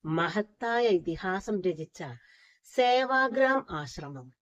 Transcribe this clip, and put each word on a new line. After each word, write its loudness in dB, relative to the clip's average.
മഹത്തായ 0
ഇതിഹാസം 0
രചിച്ച -4
സേവാഗ്രാം 2
ആശ്രമം -10